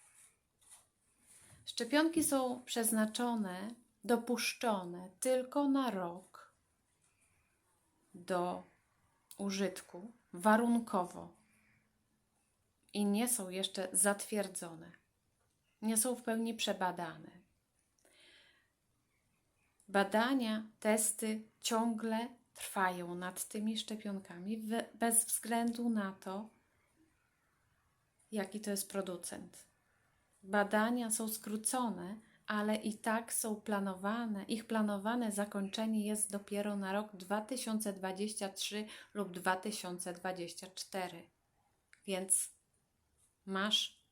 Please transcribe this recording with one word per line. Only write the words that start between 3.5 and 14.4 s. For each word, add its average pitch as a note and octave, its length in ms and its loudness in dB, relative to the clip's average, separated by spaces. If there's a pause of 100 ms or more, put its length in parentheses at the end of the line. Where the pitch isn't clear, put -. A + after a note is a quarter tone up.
dopuszczone G3+ 1040 0 (100)
tylko B3+ 500 2
na C4+ 220 4
rok F#3 600 -6 (1600)
do F3+ 500 -2 (760)
użytku G3 760 -2 (220)
warunkowo G#3+ 1000 2 (1600)
i G3+ 120 2
nie G3+ 220 4
są F#3+ 220 -2
jeszcze F#3 440 -2
zatwierdzone. F#3+ 1000 0 (880)